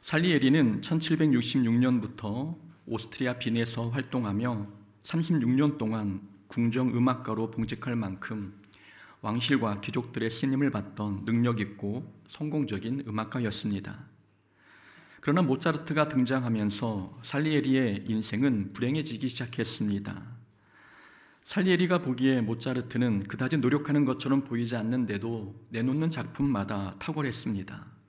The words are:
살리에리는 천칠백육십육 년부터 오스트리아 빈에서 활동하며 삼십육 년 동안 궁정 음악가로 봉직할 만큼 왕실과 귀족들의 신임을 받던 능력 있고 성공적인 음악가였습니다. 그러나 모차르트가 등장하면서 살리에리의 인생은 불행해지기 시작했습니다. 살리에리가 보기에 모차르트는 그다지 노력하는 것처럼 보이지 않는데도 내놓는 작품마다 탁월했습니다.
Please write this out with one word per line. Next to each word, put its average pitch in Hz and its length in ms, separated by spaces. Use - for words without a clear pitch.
살리에리는 143 800
천칠백육십육 143 920
년부터 123 800
오스트리아 120 520
빈에서 117 500
활동하며 117 800
삼십육 160 480
년 143 280
동안 107 420
궁정 117 500
음악가로 117 540
봉직할 113 460
만큼 101 580
왕실과 113 600
귀족들의 117 500
신임을 135 400
받던 104 540
능력 117 340
있고 104 500
성공적인 139 800
음악가였습니다. 107 880
그러나 156 200
모차르트가 147 720
등장하면서 117 1120
살리에리의 131 840
인생은 110 680
불행해지기 127 560
시작했습니다. 104 920
살리에리가 180 580
보기에 127 400
모차르트는 120 800
그다지 127 340
노력하는 143 480
것처럼 131 400
보이지 120 320
않는데도 110 840
내놓는 131 400
작품마다 104 880
탁월했습니다. 123 880